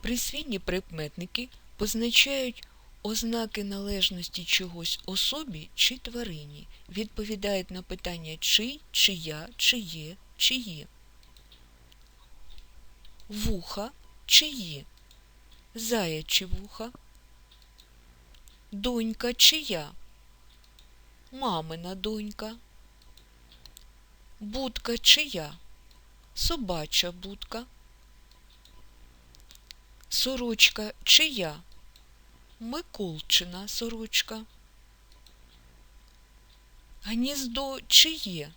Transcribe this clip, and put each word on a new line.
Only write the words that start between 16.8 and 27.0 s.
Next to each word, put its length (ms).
Донька 640
чия? 560
Мамина 640
донька. 600
Будка 580
чия? 560
Собача 800